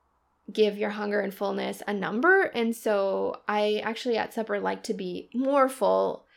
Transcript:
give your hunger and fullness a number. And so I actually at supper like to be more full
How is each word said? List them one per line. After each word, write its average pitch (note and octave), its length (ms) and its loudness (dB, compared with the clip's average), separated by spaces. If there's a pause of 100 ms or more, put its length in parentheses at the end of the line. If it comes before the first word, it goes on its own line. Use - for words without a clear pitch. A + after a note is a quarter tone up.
(520)
give G3+ 260 2
your G#3 140 -2
hunger G#3 280 -2
and G3 140 -2
fullness G3 540 -4
a G#3 60 -2
number. B3 500 4 (100)
And A#3 220 0
so G3 720 0
I G#3 360 0
actually A3+ 340 -2
at - 160 -4
supper G#3+ 260 -2
like F#3+ 240 -4
to A3 100 -4
be F#3 400 -6
more C4+ 340 4
full F#3+ 580 2 (120)